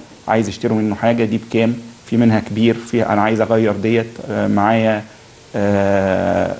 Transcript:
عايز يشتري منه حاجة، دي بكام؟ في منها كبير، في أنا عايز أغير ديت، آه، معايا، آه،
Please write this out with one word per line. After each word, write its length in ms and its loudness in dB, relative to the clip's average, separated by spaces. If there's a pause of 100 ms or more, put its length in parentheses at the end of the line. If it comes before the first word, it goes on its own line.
(280)
عايز 220 0
يشتري 240 -4
منه 220 0
حاجة، 300 0
دي 120 -2
بكام؟ 360 0 (320)
في 120 -2
منها 220 4
كبير، 340 0
في 320 -2
أنا 160 2
عايز 200 2
أغير 320 2
ديت، 340 -2 (220)
آه، 180 -2
معايا، 560 2 (520)
آه، 1040 0